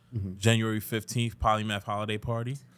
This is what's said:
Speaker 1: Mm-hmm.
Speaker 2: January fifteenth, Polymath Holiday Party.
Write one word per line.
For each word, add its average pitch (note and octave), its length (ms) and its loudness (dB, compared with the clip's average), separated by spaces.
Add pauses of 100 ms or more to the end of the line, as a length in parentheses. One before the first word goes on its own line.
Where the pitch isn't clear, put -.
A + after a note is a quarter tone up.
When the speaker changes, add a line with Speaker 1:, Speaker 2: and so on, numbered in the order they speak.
(120)
Speaker 1:
Mm-hmm. G2 260 -4
Speaker 2:
January A2 420 4
fifteenth, A2+ 580 -4
Polymath G#2+ 460 2
Holiday G#2+ 340 -4
Party. A#2 380 -4 (220)